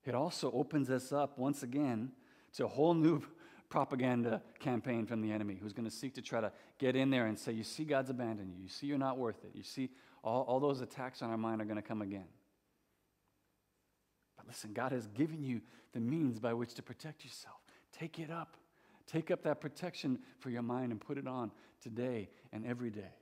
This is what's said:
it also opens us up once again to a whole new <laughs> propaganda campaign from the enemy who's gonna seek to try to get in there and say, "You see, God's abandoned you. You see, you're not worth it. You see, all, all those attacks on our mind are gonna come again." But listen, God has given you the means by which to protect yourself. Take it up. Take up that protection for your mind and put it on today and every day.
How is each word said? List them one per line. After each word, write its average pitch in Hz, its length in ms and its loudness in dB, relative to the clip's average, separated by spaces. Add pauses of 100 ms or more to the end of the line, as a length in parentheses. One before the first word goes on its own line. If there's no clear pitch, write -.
it 123 100 -2
also 147 380 0
opens 139 380 2
us 127 200 0
up 143 280 2
once 139 240 0
again 127 500 0 (420)
to - 100 0
a 110 40 0
whole 156 260 6
new 160 280 6 (240)
<laughs> - 220 -20
propaganda 123 720 2 (160)
campaign 120 480 0
from 113 140 -2
the 107 120 0
enemy 104 280 -2
who's 101 120 -6
gonna 113 180 -4
seek 127 240 -8
to 123 80 -8
try 117 180 0
to 107 120 -2 (260)
get 127 180 4
in 135 140 6
there 127 160 6
and 110 120 0
say, - 140 -4
"You 113 100 -2
see, - 220 -6
God's 135 260 2
abandoned 110 460 -4
you. 92 60 -12
You 92 60 -12
see, - 180 -8
you're 143 120 2
not 135 200 2
worth 113 260 -2
it. 101 100 -16
You 104 80 -12
see, 131 280 -6 (320)
all, 120 200 2
all 123 180 4
those 139 200 2
attacks 127 420 -8
on 117 80 -4
our 113 60 0
mind 110 240 0
are 110 40 -2
gonna 107 180 -2
come 107 200 -4
again." 98 260 -6 (2000)
But - 100 -20
listen, 113 260 -12
God 123 200 0
has 120 160 -2
given 151 340 0
you 123 180 0 (320)
the 123 80 -2
means 123 400 2
by 120 140 2
which 120 200 -2
to - 80 -12
protect - 420 -14
yourself. - 360 -18 (320)
Take - 260 -10
it 156 120 -8
up. 165 260 -8 (500)
Take 160 240 0
up 170 120 4
that 151 180 2
protection 147 580 -2 (200)
for 131 120 -8
your 120 120 -2
mind 123 300 0
and 107 80 -4
put 143 180 -4
it 135 80 -6
on 127 240 -2 (300)
today 117 500 -4 (220)
and 107 120 -6
every 120 260 -2
day. 101 320 -10